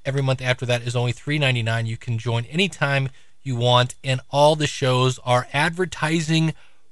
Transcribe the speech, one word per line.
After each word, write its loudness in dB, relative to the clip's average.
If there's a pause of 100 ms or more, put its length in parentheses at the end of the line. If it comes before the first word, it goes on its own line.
Every -2
month 0
after -2
that 0
is -4
only 0
three -4
ninety-nine. 0
You -6
can -6
join -4
anytime -2 (340)
you -6
want, 4
and -2 (100)
all 6
the 0
shows 0
are 2
advertising 0 (380)